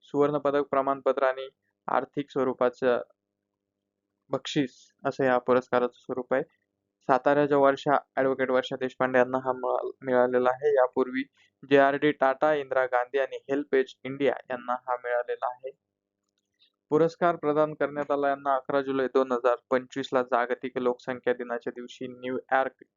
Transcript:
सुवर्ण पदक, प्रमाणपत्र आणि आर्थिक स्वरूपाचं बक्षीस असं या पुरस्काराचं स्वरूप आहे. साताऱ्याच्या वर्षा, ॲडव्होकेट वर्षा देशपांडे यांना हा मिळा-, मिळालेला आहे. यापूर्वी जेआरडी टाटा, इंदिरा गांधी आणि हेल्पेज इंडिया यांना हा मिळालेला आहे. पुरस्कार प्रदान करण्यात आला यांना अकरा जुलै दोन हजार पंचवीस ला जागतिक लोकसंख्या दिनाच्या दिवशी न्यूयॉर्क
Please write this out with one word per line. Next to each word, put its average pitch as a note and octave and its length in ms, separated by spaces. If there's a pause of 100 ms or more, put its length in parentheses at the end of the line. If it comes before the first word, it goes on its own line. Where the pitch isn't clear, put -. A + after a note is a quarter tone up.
सुवर्ण D3 360
पदक, C#3+ 240
प्रमाणपत्र C3+ 600
आणि C3 260 (380)
आर्थिक C3+ 420
स्वरूपाचं B2+ 720 (1300)
बक्षीस - 640 (140)
असं C#3 180
या B2+ 140
पुरस्काराचं B2 560
स्वरूप B2+ 400
आहे. C3+ 100 (580)
साताऱ्याच्या C#3+ 560
वर्षा, C#3 400 (180)
ॲडव्होकेट C3 340
वर्षा C3 260
देशपांडे B2+ 440
यांना B2+ 180
हा C3 160
मिळा-, B2+ 380 (100)
मिळालेला B2+ 480
आहे. C#3 260
यापूर्वी B2+ 480 (460)
जेआरडी C#3 420
टाटा, C#3+ 420
इंदिरा C3 320
गांधी B2 340
आणि B2+ 160
हेल्पेज C3+ 680
इंडिया C3+ 300 (160)
यांना B2 240
हा B2 220
मिळालेला A#2+ 520
आहे. B2+ 240 (1160)
पुरस्कार E3 460
प्रदान D3+ 380
करण्यात D3 380
आला C#3+ 180
यांना C#3 260
अकरा C#3 260
जुलै C3+ 260
दोन C3 240
हजार B2 240 (140)
पंचवीस B2+ 440
ला B2+ 100
जागतिक B2 540
लोकसंख्या B2 560
दिनाच्या B2 420
दिवशी B2 320
न्यूयॉर्क B2+ 760 (140)